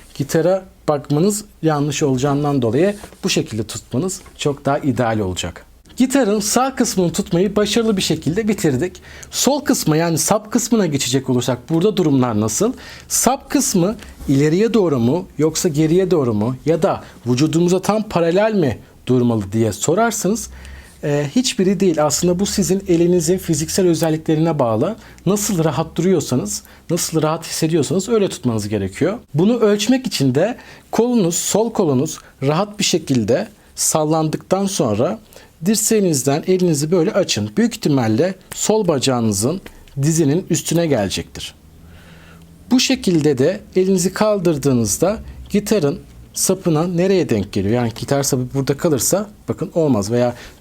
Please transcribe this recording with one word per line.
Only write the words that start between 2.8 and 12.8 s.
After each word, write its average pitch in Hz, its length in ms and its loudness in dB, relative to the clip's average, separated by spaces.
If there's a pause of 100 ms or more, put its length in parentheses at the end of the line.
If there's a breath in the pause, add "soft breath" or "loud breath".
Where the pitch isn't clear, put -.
bu 196 60 -2
şekilde 110 340 -4
tutmanız - 580 -6 (160)
çok 143 280 -4
daha 143 140 0
ideal 117 400 0
olacak. 90 460 -6 (300)
Gitarın 254 440 2
sağ 240 360 0
kısmını 185 360 0
tutmayı 202 440 0
başarılı 208 420 0
bir 196 40 -2
şekilde 175 460 -2
bitirdik. 175 540 -2 (300 loud breath)
Sol 277 280 0
kısma, 156 380 0
yani 165 200 0
sap - 340 0
kısmına 233 340 2
geçecek 135 440 -2
olursak 123 400 -2
burada 170 280 0
durumlar 127 440 2
nasıl? 190 320 0 (340 loud breath)